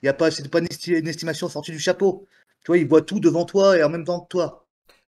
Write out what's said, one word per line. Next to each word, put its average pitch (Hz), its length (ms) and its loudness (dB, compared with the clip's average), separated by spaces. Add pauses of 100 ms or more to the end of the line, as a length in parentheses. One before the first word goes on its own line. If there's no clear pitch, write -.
Il 139 60 -2
y - 20 4
a 139 40 2
pas, 160 180 2
c'est 139 180 -8
pas 170 100 0
une 170 60 0
esti-, 175 320 -4
une 160 100 -2
estimation 165 400 -6
sortie 151 240 -10
du 160 80 -12
chapeau. 185 480 -2 (360)
Tu - 80 -4
vois, 175 80 4
il 147 80 0
voit 156 160 6
tout 190 160 -6
devant 170 260 2
toi 196 320 4
et 160 60 4
en 147 60 2
même 170 140 -8
temps 175 160 -4
que - 80 -16
toi. - 400 -6 (420)